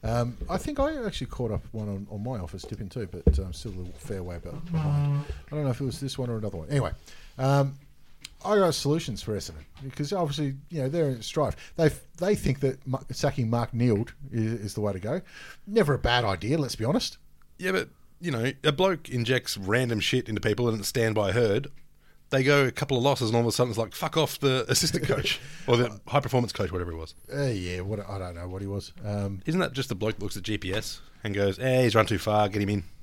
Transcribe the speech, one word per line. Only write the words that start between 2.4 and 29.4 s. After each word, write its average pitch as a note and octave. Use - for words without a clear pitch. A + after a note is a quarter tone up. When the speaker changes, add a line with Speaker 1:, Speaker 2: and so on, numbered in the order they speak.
Speaker 1:
tipping G#2
too, A2
but, -
um, F#2
still G#2
a F#2
little F2+
fair F#2+
way F2
be-, F2
behind. D3
I -
don't D3+
know C3+
if B2
it -
was C3
this C3+
one B2
or A2+
another G#2
one. D#2+
Anyway, C3
um, C#3
I G#3
got F#3
solutions C#3+
for G#2+
Essendon D#2+
because C#3+
obviously, D3
you E3
know, C3
they're D3+
in A#2+
strife. -
They, D#3
they G3+
think -
that C3+
Ma-, C3
sacking C3
Mark A#2
Neild A#2
is, A2
is G#2
the A2
way G2+
to F#2+
go. B2
Never G3+
a B2
bad B2
idea, G2+
let's C#3
be G#2+
honest. F#3+
Speaker 2:
Yeah, F#3
but, -
you F3
know, A#2+
a D3
bloke F3+
injects B2
random A2+
shit B2
into G#2
people A2
and A2
it's G2+
stand A2+
by G2+
herd. A#2
They C3+
go C#3
a B2
couple C3+
of A#2+
losses C3
and A2
all A#2
of A#2
a -
sudden B2
it's G2+
like, A2
"Fuck -
off D3+
the C3
assistant -
coach -
Speaker 1:
<laughs> -
Speaker 2:
or A#2+
the A#2
high C#3+
performance B2
coach," F#2
whatever F2
it E2
was. E2
Speaker 1:
Uh, C#3
yeah, F2+
what, G2+
I G2
don't F2
know E2+
what F#2+
he G2
was. G2
Um, G2+